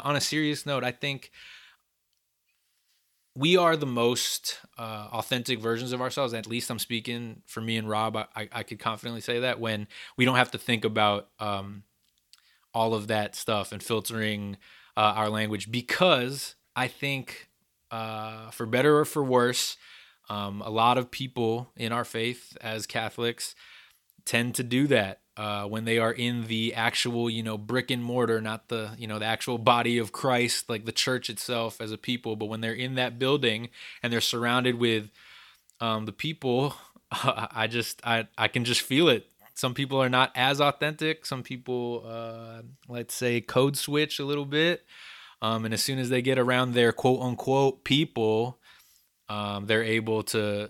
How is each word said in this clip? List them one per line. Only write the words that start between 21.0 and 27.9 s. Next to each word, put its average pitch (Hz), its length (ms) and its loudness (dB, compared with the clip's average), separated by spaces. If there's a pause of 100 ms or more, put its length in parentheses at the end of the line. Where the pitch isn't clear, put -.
people 123 640 -4
in 117 160 -4
our 120 120 -2
faith 117 580 -6
as 110 260 -8
Catholics 117 640 -4 (720)
tend 120 300 0
to 131 80 -2
do 127 240 2
that, 104 340 2 (160)
uh, 104 280 -4
when 110 200 -6
they 113 140 2
are 113 120 2
in 120 360 -2
the 113 260 -2
actual, 117 560 0
you 113 140 -4
know, 110 160 -4
brick 123 320 -2